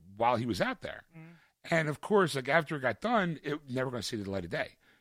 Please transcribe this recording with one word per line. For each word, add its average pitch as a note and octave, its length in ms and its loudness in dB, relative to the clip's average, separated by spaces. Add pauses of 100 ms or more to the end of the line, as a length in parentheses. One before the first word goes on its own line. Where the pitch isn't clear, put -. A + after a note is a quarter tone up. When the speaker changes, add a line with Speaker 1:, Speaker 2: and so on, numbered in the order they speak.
(160)
Speaker 1:
while A#2 200 4
he A#2 100 0
was G#2+ 140 0
out A#3+ 220 -2
there. - 220 -10 (120)
Speaker 2:
Mm-hmm. E3 580 -10
Speaker 1:
And D#3+ 140 2
of D3 120 -4
course, F#3+ 340 4
like, C3 140 -4
after D#3 280 4
it C#3 40 -6
got A#2+ 200 0
done, G3 420 0
it D3+ 180 -4 (100)
never C3 200 0
gonna A#2+ 120 -4
see - 140 -6
the G2 140 -4
light F#2+ 140 -4
of E2+ 60 -8
day. D3 220 -6 (280)